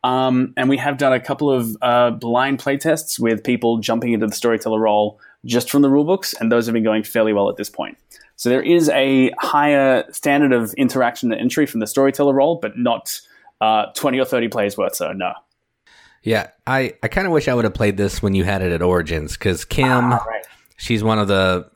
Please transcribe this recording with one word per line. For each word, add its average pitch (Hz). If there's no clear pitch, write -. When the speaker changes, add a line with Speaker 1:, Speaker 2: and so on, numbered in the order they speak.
Speaker 1:
Um, 127
and 131
we 139
have 139
done 135
a 127
couple 143
of, 117
uh, 123
blind 123
playtests 151
with 113
people 117
jumping 117
into 113
the 107
storyteller 113
role 104
just 120
from 143
the 143
rule 147
books, 185
and 113
those 117
have 117
been 113
going 107
fairly 110
well 101
at -
this 104
point. -
So -
there 127
is 170
a 135
higher 139
standard 143
of 117
interaction 123
and 110
entry 127
from 117
the 107
storyteller 135
role, 143
but 107
not, 120
uh, 110
twenty 131
or 127
thirty 120
players 104
worth, 92
so 82
no. 95
Speaker 2:
Yeah, 110
I, 131
I 123
kinda 190
wish 156
I 131
would 120
have 104
played 104
this 98
when 101
you 95
had 95
it 90
at 82
Origins, 82
'cause 90
Kim, -
Speaker 1:
Ah, 123
right. 110
Speaker 2:
she's 110
one 110
of 101
the 95